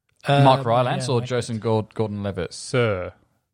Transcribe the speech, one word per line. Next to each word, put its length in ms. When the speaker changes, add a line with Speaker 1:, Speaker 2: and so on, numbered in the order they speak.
Speaker 1:
Uh, 160
Speaker 2:
Mark 220
Rylance 440
Speaker 1:
yeah, 60
Speaker 2:
or 60
Speaker 1:
Mike. 80
Speaker 2:
Jason 300
Gord-, 360
Gordon-Levitt? 600
Speaker 3:
Sir. 580